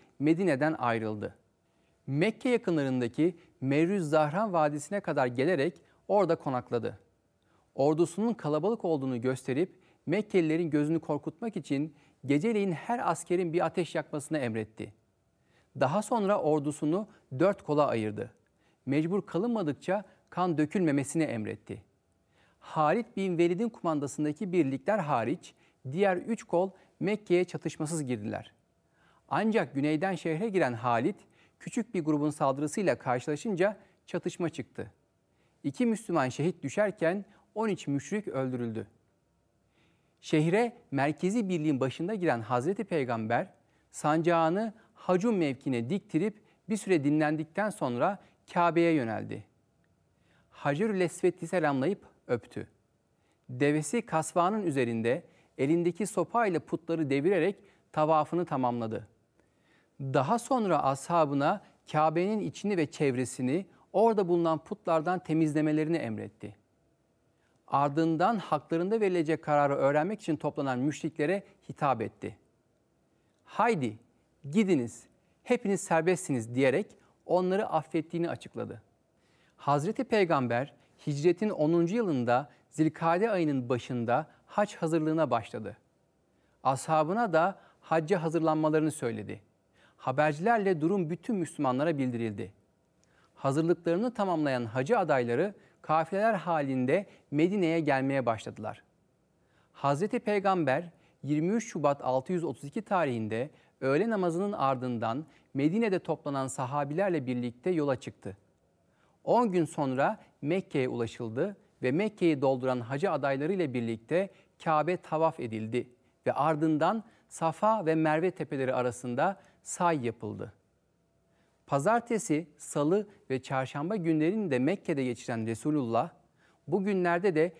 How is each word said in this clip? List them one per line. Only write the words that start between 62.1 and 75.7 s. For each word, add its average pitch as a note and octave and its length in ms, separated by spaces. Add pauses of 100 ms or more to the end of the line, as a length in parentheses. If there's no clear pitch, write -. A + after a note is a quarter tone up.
içini F#3+ 380
ve D3+ 140
çevresini C3 720 (280)
orada G#3 340
bulunan E3 360
putlardan F3 560
temizlemelerini D#3 800
emretti. G#2 580 (1120)
Ardından D#3+ 720
haklarında F3 640
verilecek E3+ 420
kararı C#3+ 320
öğrenmek D3+ 460
için D#3 140
toplanan C#3 440
müşriklere D#3 640 (260)
hitap B2+ 320
etti. G2 360 (1080)
Haydi, D#3 520 (540)
"Gidiniz, E3 520 (400)
hepiniz G3+ 380